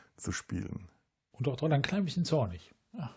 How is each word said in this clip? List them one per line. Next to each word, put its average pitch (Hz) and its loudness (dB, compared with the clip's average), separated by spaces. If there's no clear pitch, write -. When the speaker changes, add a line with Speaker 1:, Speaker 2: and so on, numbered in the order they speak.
Speaker 1:
zu - -2
spielen. - -4
Speaker 2:
Und 127 -2
auch 135 2
dort 156 2
ein 139 6
klein 196 0
bisschen 170 0
zornig. 107 0
Ja. 175 -8